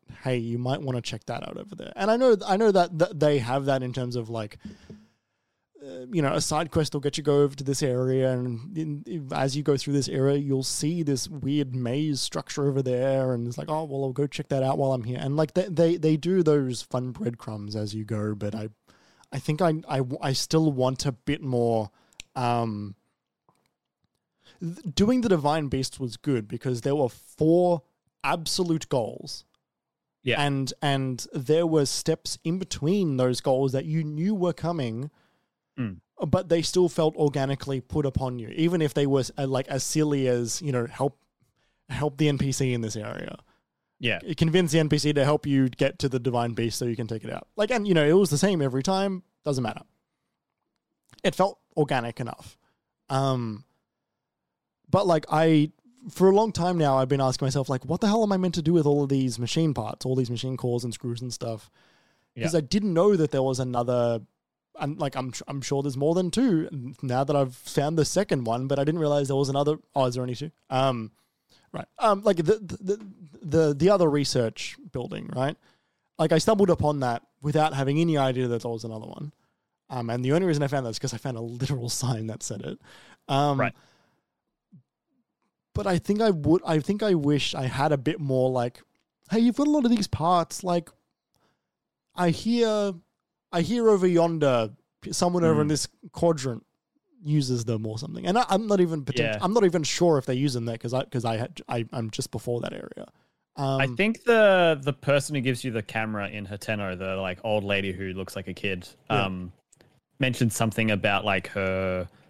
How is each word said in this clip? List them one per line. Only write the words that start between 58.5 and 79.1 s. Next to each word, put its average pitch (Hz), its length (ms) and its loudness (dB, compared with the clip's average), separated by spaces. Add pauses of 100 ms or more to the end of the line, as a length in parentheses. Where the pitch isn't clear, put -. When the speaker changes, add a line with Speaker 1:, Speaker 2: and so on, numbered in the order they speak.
Speaker 1:
to 175 60 -2
do 160 120 2
with 160 120 4
all 143 180 4
of 139 40 0
these 131 320 0
machine 151 340 0
parts, 110 320 -6
all 127 120 0
these 127 140 0
machine 123 260 -6
cores 120 260 -2
and 120 100 -6
screws 120 280 -8
and 123 120 -8
stuff?" 113 360 -10 (680)
'Cause 156 160 -2
Speaker 2:
Yeah. 170 40 2
Speaker 1:
I 160 40 4
didn't 196 320 0
know 196 220 6
that 160 160 2
there 135 120 2
was 131 180 0
another, 120 600 0 (580)
and, 151 180 -6
like, 147 200 -4
I'm, 127 160 -6 (140)
I'm 139 140 -8
sure 139 220 -2
there's 139 140 -4
more 151 180 2
than 180 160 0
two. 160 720 0
Now 131 240 0
that 147 100 0
I've 131 180 0
found 151 440 -2
the 151 80 4
second 156 400 0
one, 120 220 -2
but 139 120 0
I 139 60 0
didn't 165 160 0
realize 147 260 2
there 135 80 0
was 135 140 2
another. 143 280 2 (160)
Oh, 135 120 2
is 123 80 0
there 127 80 -4
only 123 140 -6
two? 147 160 -10 (180)
Um, 127 420 0 (640)
right. - 120 -10 (120)
Um, 202 260 2
like, 202 140 4
the, 165 60 0
the, 185 380 0
the, 208 240 -4 (360)
the, 156 320 2
the 147 160 4
other 180 200 6
research 135 680 0 (160)
building, - 420 -8
right? 135 220 -2 (600)
Like, 156 140 2
I 165 60 6
stumbled 202 320 4
upon 147 320 2
that 120 220 -2 (180)
without 151 320 2
having 139 260 0
any 165 180 2
idea 131 300 0
that 117 140 -2
there 120 100 -6
was 113 140 -8
another 110 220 -12
one. - 260 -12 (560)